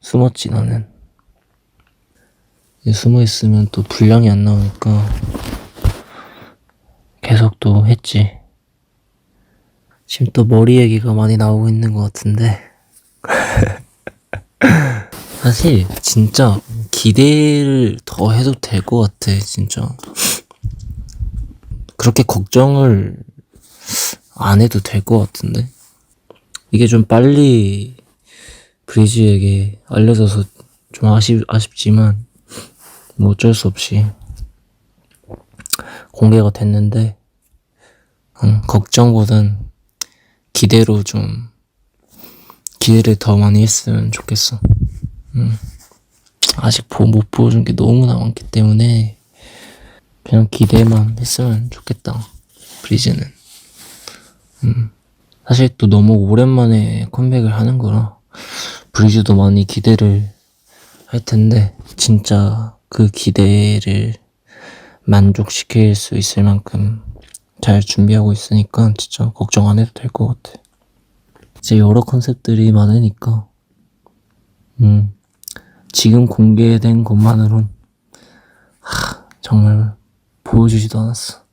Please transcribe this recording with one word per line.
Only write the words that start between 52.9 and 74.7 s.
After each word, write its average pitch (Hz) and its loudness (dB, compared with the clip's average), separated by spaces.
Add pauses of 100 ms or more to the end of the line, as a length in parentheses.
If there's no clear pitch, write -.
응. 113 -4 (560)
사실 123 2
또 107 0
너무 104 4
오랜만에 110 0
컴백을 127 -2
하는 113 -2
거라 107 -2 (760)
브리즈도 107 2
많이 98 4
기대를 104 0 (800)
할 120 -8
텐데, 110 2 (200)
진짜 107 0 (120)
그 110 2
기대를 101 0 (880)
만족시킬 101 2
수 - -8
있을 101 -2
만큼 101 -2 (580)
잘 101 2
준비하고 104 0
있으니까 107 0
진짜 - -6
걱정 - -2
안 104 2
해도 113 0
될 - -10
것 117 -4
같아. - -20 (1000)
이제 - 0
여러 107 4
컨셉들이 117 0
많으니까, 107 0 (1300)